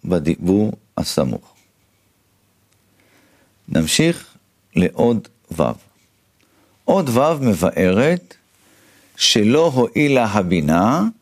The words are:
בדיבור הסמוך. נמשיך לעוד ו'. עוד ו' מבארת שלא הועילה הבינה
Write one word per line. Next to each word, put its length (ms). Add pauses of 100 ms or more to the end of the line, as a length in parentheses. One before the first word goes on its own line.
בדיבור 680 (240)
הסמוך. 580 (2250)
נמשיך 680 (400)
לעוד 520 (220)
ו'. 120 (1200)
עוד 240
ו' 320
מבארת 960 (800)
שלא 580
הועילה 500
הבינה 800 (180)